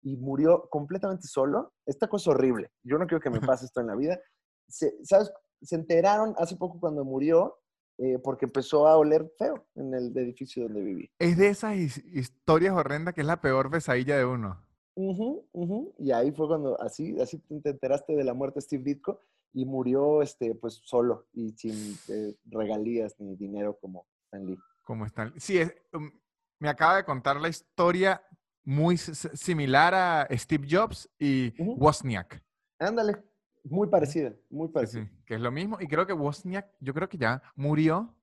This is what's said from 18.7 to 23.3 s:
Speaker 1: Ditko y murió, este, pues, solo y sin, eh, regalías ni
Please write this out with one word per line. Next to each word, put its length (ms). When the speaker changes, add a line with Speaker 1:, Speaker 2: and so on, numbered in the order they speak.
Speaker 1:
Ditko 380
y 120
murió, 580
este, 320
pues, 280
solo 480
y 200
sin, 440
eh, 260
regalías 760
ni 160